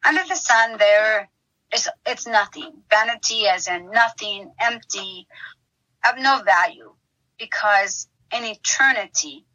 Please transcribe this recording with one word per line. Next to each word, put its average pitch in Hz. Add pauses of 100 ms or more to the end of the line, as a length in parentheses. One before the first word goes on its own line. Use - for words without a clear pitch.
under 320
the 381
sun 226
there 208 (460)
is, - (180)
it's 240
nothing. 220 (180)
Vanity 220
as 185
in 180
nothing, 208 (100)
empty, 196 (840)
of 247
no 262
value, 190 (460)
because 202 (260)
in 240
eternity 214 (100)